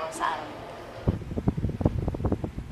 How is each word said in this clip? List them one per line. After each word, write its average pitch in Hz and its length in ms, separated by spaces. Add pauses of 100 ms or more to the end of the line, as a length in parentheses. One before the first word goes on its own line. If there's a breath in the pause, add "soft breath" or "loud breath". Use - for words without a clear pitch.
(120)
sa - 240
araw - 100
nito. - 220 (2000)